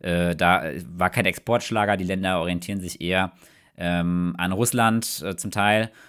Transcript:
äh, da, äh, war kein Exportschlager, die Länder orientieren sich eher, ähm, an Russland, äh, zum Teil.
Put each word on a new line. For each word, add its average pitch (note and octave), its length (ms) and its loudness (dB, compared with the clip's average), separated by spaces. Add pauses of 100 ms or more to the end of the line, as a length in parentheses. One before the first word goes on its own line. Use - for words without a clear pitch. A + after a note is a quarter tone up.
äh, F2 340 2
da, F2 300 4
äh, D#2 220 -6
war F2 220 0
kein - 160 0
Exportschlager, G#2 720 0
die F#2 60 -4
Länder F#2 380 0
orientieren F2+ 380 -4
sich F2+ 220 -10
eher, F#2 300 0 (440)
ähm, F2 640 0
an F2 140 2
Russland, A2+ 720 0
äh, F#2 100 -4
zum G#2 140 -8
Teil. G#2+ 400 2 (200)